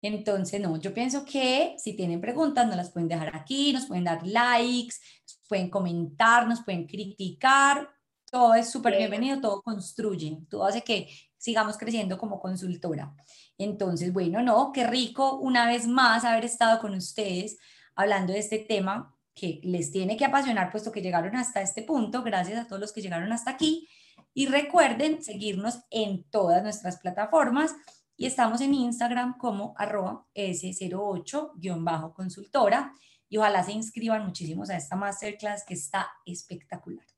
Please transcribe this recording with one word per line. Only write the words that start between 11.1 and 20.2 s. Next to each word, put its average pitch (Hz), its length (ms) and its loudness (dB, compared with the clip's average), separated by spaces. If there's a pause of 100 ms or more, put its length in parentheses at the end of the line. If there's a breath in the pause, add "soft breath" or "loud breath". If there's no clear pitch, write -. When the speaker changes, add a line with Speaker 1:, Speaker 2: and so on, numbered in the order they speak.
Speaker 1:
sigamos 214 400 0
creciendo 214 400 -2
como 202 220 -8
consultora. 180 760 -6 (440 soft breath)
Entonces, 185 560 -2
bueno, 185 280 0
no, 247 300 4
qué 247 160 0
rico 269 500 0
una 254 300 4
vez 233 180 0
más 233 380 6
haber 226 220 2
estado 226 340 4
con 202 160 -4
ustedes 190 640 -4 (360 soft breath)
hablando 196 380 2
de 202 80 0
este 214 200 -2
tema 208 540 -2 (220)
que 156 280 -6
les 175 280 -2
tiene 190 240 0
que 277 80 0